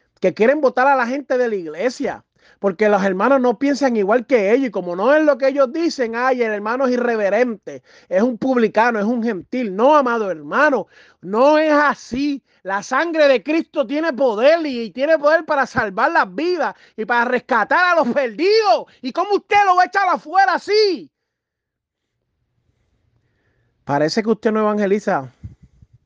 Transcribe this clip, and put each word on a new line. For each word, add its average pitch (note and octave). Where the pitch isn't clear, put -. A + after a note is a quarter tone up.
que F#3
quieren B3+
botar C4
a C#4+
la B3
gente C4
de B3
la A3
iglesia. F3
Porque G3
los G3+
hermanos G3+
no B3
piensan C#4
igual G#3+
que G#3+
ellos. C4
Y G3+
como F3
no G#3+
es D#4
lo C#4+
que C4+
ellos C4+
dicen, C4+
"Ay, B3+
el A3
hermano A3
es B3
irreverente, A3
es F#3
un A#3+
publicano, A#3
es G3+
un A#3
gentil". A3
No, B3+
amado A#3
hermano, F#3
no B3
es D#4
así. C#4+
La G3
sangre D#4
de B3+
Cristo D4+
tiene D#4
poder C4+
y, B3+
y A3
tiene D4
poder D4+
para C#4+
salvar A3
las B3+
vidas D4
y A3
para A#3+
rescatar B3
a D#4+
los A#3
perdidos. D4+
¿Y B3
cómo G4
usted -
lo F#4
va F4+
a -
echar F#4+
afuera F4
así? F#4
Parece D3
que G#3
usted A3+
no G#3+
evangeliza. G#3